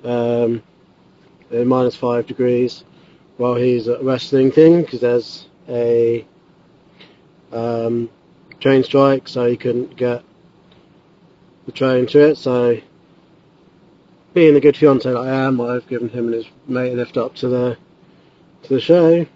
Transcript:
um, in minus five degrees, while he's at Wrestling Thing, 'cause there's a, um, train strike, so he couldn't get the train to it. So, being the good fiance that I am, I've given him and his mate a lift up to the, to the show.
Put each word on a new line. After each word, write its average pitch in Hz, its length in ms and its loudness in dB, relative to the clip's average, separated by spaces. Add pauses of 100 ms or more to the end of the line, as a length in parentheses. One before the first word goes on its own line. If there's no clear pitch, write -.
um, 120 580 -2 (880)
in 120 160 -2
minus 127 300 0
five 120 280 -4
degrees, 123 600 -4 (500)
while 123 200 -4
he's 120 340 -2
at 120 120 -4
Wrestling 131 520 0
Thing, 165 320 6
'cause 120 160 -10
there's 120 480 -2 (180)
a, 117 580 -2 (1300)
um, 117 580 -4 (520)
train 135 240 4
strike, 139 420 0
so 120 220 -2
he 120 80 -2
couldn't 120 400 -6
get 123 260 -4 (1400)
the - 80 -16
train 131 320 0
to 147 240 4
it. 147 80 -2
So, 123 400 0 (1600)
being 160 200 6
the 139 80 4
good 143 160 4
fiance 135 340 2
that 123 60 -4
I 127 100 -6
am, 131 320 -2
I've 120 300 -6
given 120 180 -6
him 117 200 -6
and 117 80 -4
his 113 100 -8 (240)
mate 127 240 -4
a - 20 -6
lift 120 220 -6
up 120 180 -6
to 127 140 -6
the, 123 280 -2 (880)
to - 120 -20
the 127 40 0
show. 165 460 4 (100)